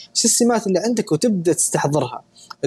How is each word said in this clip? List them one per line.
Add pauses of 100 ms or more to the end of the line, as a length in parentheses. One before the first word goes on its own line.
(140)
شو
السمات
اللي
عندك،
وتبدأ
تستحضرها. (440)